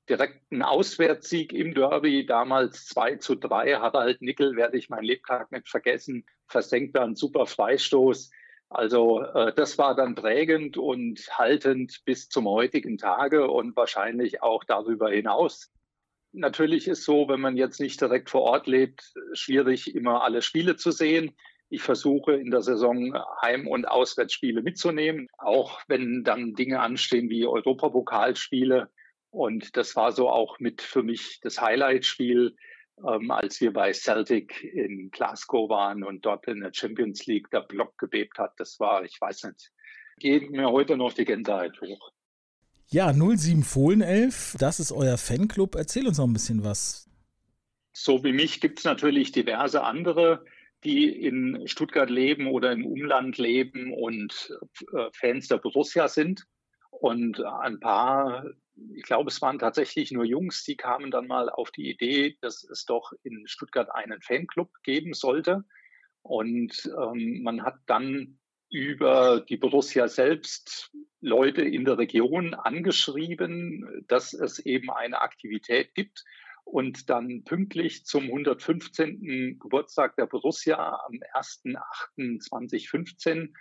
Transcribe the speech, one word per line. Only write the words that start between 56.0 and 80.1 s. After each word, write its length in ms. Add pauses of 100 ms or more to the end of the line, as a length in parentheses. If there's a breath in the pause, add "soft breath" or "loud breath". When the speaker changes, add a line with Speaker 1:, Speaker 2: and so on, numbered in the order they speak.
Speaker 1:
sind. 380 (460)
Und 520
ein 360
paar, 720 (420)
ich 80
glaube, 300
es 100
waren 160
tatsächlich 540
nur 140
Jungs, 380
die 120
kamen 340
dann 160
mal 240
auf 220
die 180
Idee, 500
dass 240
es 220
doch 280 (100)
in 240
Stuttgart 480
einen 260
Fanclub 480 (140)
geben 320
sollte. 480 (580 soft breath)
Und, 760
ähm, 460
man 220
hat 240
dann 500 (320)
über 800
die 80
Borussia 500
selbst 840 (280)
Leute 440
in 220
der 120
Region 560
angeschrieben, 1500
dass 260
es 260
eben 320
eine 300
Aktivität 760
gibt. 280 (440 loud breath)
Und 440
dann 320
pünktlich 640
zum 200
hundertfünfzehnten 1300
Geburtstag 560